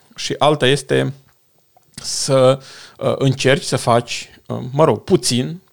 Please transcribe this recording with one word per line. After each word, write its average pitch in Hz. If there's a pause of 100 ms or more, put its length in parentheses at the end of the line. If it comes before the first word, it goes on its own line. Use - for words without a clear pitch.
(160)
și -
alta 143
este 135 (880)
să, 135 (380)
uh, 117
încerci 135
să -
faci, - (180)
uh, 117 (140)
mă 143
rog, 120
puțin, 156 (120)